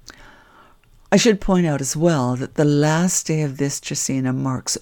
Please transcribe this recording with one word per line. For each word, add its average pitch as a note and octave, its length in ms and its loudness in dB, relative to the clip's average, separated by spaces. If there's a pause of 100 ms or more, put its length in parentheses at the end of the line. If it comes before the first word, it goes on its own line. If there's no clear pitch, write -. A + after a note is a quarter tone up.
(1120)
I G3+ 40 6
should G3+ 240 4
point F3+ 260 2
out C#3 140 -2
as C3+ 160 -6
well C#3+ 400 2
that - 180 -8
the D3+ 100 2
last D3+ 640 2
day D#3 160 -2
of C#3 160 -4
this C#3 220 -4
Trisina C3 520 -4
marks C3 500 -4